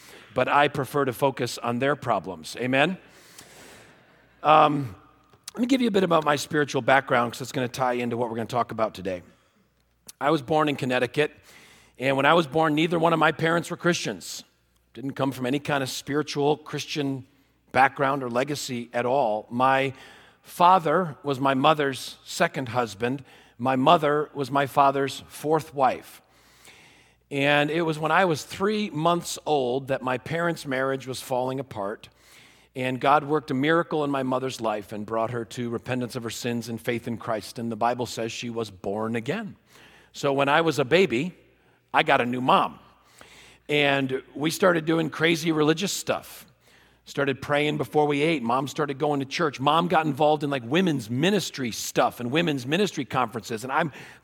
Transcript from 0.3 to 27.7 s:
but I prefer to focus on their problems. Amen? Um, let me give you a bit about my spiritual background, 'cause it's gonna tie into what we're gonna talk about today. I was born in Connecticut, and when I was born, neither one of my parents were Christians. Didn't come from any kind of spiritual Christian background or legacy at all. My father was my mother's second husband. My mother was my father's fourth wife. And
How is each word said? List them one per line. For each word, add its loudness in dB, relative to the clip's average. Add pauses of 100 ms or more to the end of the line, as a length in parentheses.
but 0
I 6
prefer -2
to -2
focus -2
on -4
their 0
problems. -4
Amen? 2 (1500)
Um, 4 (580)
let -6
me 0
give 2
you 2
a -2
bit 2
about 4
my 4
spiritual -2
background, 4
'cause -12
it's -10
gonna -2
tie -2
into -2
what -2
we're -6
gonna -4
talk -2
about -2
today. -6 (960)
I 0
was 2
born 0
in -2
Connecticut, 0 (640)
and 0
when 4
I 8
was 4
born, 2
neither 2
one 4
of 2
my 4
parents 0
were -8
Christians. -4 (480)
Didn't -8
come -2
from -6
any 0
kind -2
of -4
spiritual -2
Christian -6 (460)
background 2
or -6
legacy -4
at 0
all. 0
My 2 (480)
father 2
was -2
my 2
mother's 0
second -4
husband. -2 (320)
My 0
mother 4
was -6
my 2
father's 2
fourth -2
wife. -2 (1080)
And 2